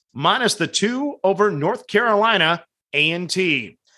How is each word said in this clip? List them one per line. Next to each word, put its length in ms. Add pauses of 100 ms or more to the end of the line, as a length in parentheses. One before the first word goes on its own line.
(120)
minus 420
the 120
two 560
over 280
North 360
Carolina 760 (280)
A 180
and 180
T. 500 (200)